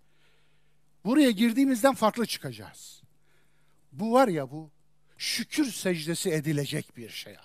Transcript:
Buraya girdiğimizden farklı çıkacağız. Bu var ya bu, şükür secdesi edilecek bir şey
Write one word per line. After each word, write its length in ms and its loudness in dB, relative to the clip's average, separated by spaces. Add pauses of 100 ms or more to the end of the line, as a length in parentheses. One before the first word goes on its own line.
(1040)
Buraya 260 4
girdiğimizden 600 2
farklı 320 2
çıkacağız. 760 -12 (880)
Bu 220 -4
var 140 6
ya 240 -4
bu, 200 -16 (460)
şükür 540 -4
secdesi 600 -2
edilecek 680 -2
bir 120 -14
şey 360 -16